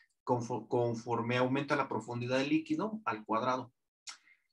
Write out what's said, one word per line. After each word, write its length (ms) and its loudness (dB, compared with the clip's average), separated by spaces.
confo-, 460 -2
conforme 680 0
aumenta 400 2
la 140 0
profundidad 480 -2
del 120 2
líquido 540 0
al 220 -4
cuadrado 480 0